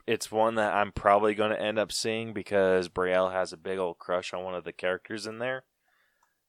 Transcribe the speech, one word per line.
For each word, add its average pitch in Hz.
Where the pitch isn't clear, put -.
it's 110
one 110
that 104
I'm 101
probably 104
gonna 107
end 107
up 101
seeing 113
because 95
Brielle 92
has 92
a 85
big 95
old 90
crush 92
on 90
one 92
of 87
the 85
characters 98
in 110
there. 131